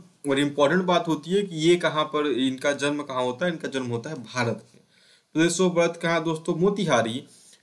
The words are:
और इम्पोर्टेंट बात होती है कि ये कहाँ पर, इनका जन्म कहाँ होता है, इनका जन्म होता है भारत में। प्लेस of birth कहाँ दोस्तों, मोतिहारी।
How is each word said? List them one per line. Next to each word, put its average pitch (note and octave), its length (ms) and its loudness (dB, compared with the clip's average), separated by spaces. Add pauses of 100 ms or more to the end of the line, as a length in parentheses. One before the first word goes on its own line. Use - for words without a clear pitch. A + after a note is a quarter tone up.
(300)
और C3+ 80 2
इम्पोर्टेंट C#3+ 440 2
बात E3+ 260 2
होती D#3 220 -2
है G3+ 120 2
कि F3 140 -6
ये E3 200 4
कहाँ D#3 280 0
पर, D3+ 220 -2
इनका C3 460 0
जन्म D3 300 -2
कहाँ B2+ 220 -4
होता B2 220 -2
है, F3 60 0
इनका D3+ 160 -8
जन्म B2+ 180 -4
होता A#2+ 240 -4
है D#3 60 -10
भारत A#2 580 -4
में। - 80 -20 (500)
प्लेस E3+ 280 2
of F3+ 140 2
birth E3+ 220 2
कहाँ E3 280 -2
दोस्तों, E3 300 -2
मोतिहारी। D3+ 680 0 (380)